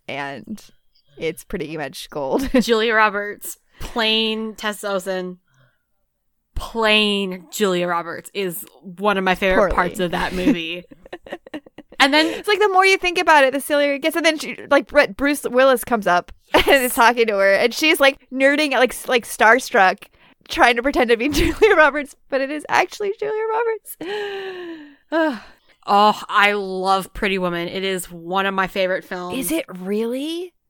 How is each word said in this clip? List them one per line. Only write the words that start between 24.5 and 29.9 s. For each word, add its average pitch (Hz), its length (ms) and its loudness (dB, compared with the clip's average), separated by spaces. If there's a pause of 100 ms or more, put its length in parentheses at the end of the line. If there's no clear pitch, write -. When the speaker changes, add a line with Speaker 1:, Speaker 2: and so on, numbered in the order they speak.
Speaker 1:
<sighs> 302 320 -2 (400)
Speaker 2:
Oh, 208 440 4
I 202 240 4
love 190 600 -2
Pretty 196 260 -2
Woman. 175 300 -2
It 190 160 -6
is 185 260 -4
one 175 360 -4
of 196 80 -2
my 190 140 0
favorite 185 360 -2
films. 180 340 -10
Speaker 1:
Is 262 140 -6
it 320 160 -4
really? 240 840 -6 (160)